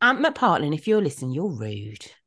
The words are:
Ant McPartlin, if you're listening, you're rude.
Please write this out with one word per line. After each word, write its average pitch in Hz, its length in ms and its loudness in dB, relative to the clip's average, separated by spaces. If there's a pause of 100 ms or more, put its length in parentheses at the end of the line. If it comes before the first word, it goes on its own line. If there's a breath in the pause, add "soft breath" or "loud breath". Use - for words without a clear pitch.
Ant 254 180 4
McPartlin, 190 540 2
if 156 140 -4
you're 214 120 4
listening, 135 320 -4
you're 170 160 -4
rude. 107 580 -8 (200)